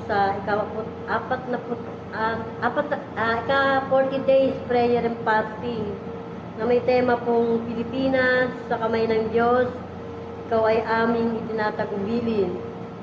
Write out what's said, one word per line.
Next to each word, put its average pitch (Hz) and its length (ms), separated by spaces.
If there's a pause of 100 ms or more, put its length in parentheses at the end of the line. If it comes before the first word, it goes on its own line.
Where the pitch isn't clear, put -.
sa 202 320
ika-apat 220 1120
na 240 80
put-, 233 320 (240)
ah, 220 240 (240)
apat 262 240
na, 277 160 (160)
ah, 226 240
ika-forty 269 800
days 269 320 (160)
prayer 240 320
and 233 240
fasting 220 640 (640)
na 226 160
may 240 160
tema 247 320
pong 233 480
Pilipinas 254 880 (160)
sa 226 80
kamay 226 320
ng 220 240
Diyos, 240 320 (800)
ikaw 226 240
ay 226 160
aming 233 480
itinatagubilin. 214 1200 (480)